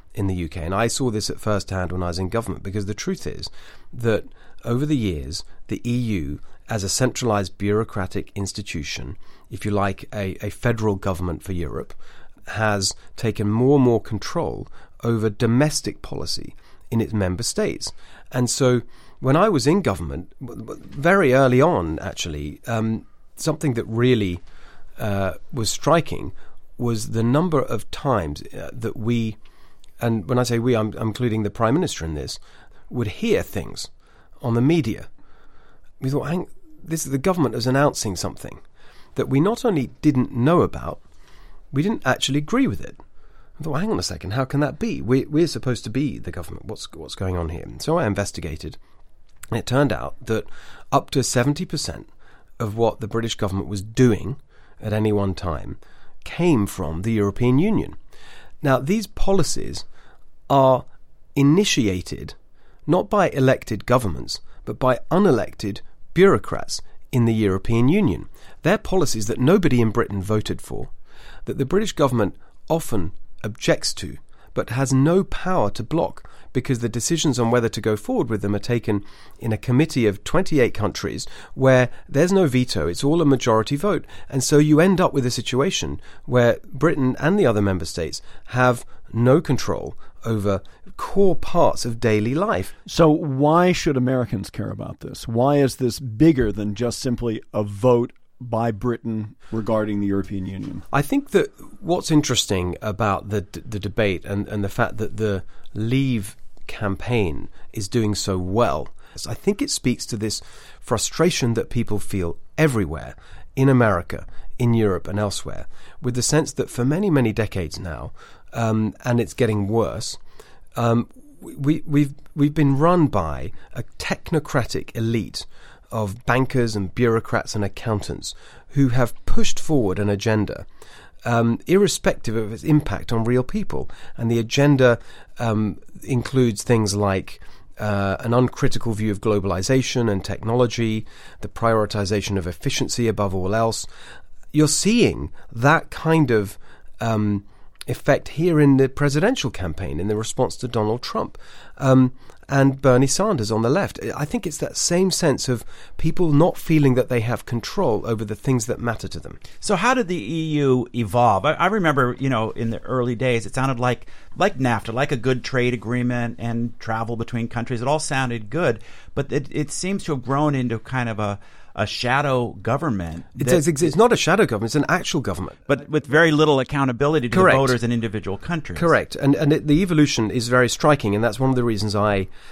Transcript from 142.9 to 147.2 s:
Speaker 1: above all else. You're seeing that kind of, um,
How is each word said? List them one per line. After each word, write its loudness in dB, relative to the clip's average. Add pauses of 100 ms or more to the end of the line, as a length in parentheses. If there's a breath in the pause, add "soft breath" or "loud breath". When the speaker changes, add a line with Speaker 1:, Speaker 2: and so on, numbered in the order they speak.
Speaker 1:
above 0
all 0
else. 0 (640 loud breath)
You're 4
seeing 2 (200 soft breath)
that 2
kind 2
of, 0 (420 soft breath)
um, 0 (420 soft breath)